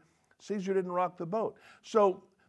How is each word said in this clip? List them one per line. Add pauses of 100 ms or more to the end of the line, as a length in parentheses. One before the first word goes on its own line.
(400)
Caesar
didn't
rock
the
boat. (260)
So (240)